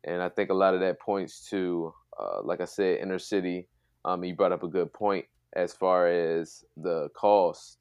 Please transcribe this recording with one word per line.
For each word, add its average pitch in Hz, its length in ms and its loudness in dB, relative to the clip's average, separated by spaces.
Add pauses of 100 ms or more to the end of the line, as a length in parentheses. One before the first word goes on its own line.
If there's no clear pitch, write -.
And 87 180 -4
I 90 60 -2
think 95 220 -2
a 95 40 2
lot 95 200 4
of 92 60 0
that 92 200 0
points 98 500 -6
to, 87 420 -2 (260)
uh, 50 260 -6
like 87 160 -4
I 90 60 -4
said, 92 340 0
inner 92 180 -4
city. 90 480 -4 (380)
Um, 90 180 -2
you 90 120 -6
brought 90 180 4
up 87 100 -2
a 90 60 -6
good 82 240 -2
point 101 320 -2 (300)
as 87 180 -2
far 90 340 2
as 82 560 0 (140)
the 80 400 -4
cost. 101 640 2